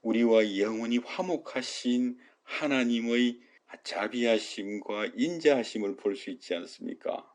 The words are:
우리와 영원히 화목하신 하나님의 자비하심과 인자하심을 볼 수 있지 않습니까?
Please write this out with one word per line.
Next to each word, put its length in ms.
우리와 560
영원히 400
화목하신 1200
하나님의 960
자비하심과 1300
인자하심을 800
볼 200
수 140
있지 240
않습니까? 800